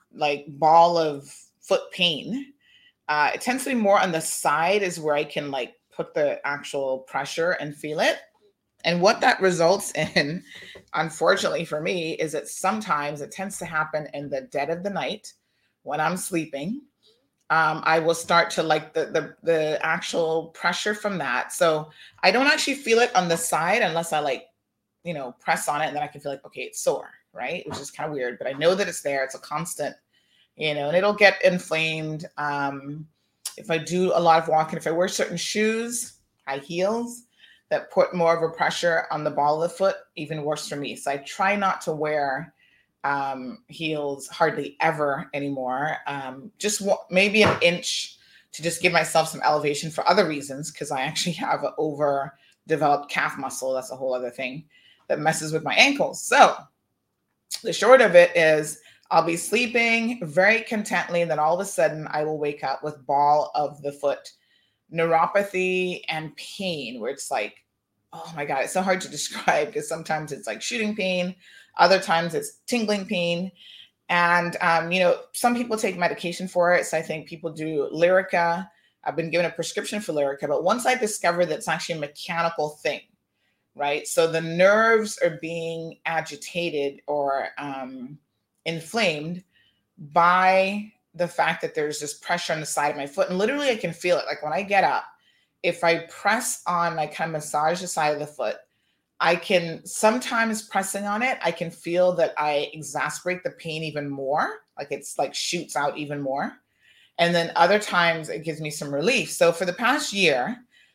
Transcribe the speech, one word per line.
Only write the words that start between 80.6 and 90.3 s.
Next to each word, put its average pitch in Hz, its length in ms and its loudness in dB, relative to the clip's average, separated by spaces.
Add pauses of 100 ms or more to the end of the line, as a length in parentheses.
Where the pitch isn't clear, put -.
once 220 220 0
I 254 100 4
discovered 180 520 0
that 156 100 -2
it's 151 100 -8
actually 165 280 -2
a 156 60 -6
mechanical 165 680 -4
thing, 147 320 -4 (760)
right? 143 320 -2
So 165 200 4
the 160 140 -2
nerves 208 800 4
are 170 220 0
being 165 640 -8
agitated 156 1000 -4
or, 139 500 -2
um, 135 640 -10 (460)
inflamed 165 800 -4 (540)
by 185 920 4 (220)